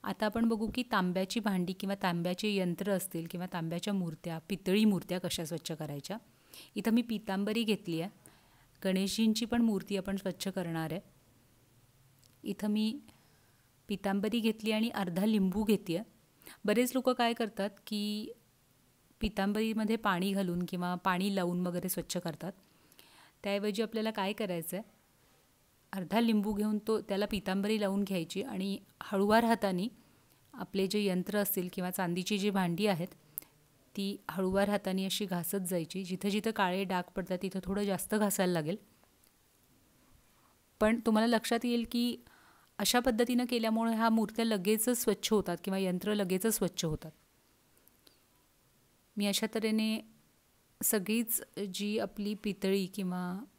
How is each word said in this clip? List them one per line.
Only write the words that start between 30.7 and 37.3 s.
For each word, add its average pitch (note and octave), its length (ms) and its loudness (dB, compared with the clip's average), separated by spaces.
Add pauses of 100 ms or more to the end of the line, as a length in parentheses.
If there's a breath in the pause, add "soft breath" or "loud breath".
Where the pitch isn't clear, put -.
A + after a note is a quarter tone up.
जे G#3 180 0
यंत्र F#3 340 0
असतील F#3+ 340 -2
किंवा F3+ 180 -4
चांदीची F3+ 480 0
जी G#3 120 2
भांडी F#3 360 2
आहेत F3+ 220 0 (880 loud breath)
ती G3+ 200 -2 (140)
हळुवार F#3+ 380 2
हाताने F#3+ 360 0
अशी F#3+ 200 -2
घासत F3+ 320 -2
जायची. F3+ 480 -2
जिथं F3+ 240 -4
जिथं G#3+ 220 0
काळे G3 340 0
डाग F3+ 180 -2 (140)
पडतात F3+ 260 -4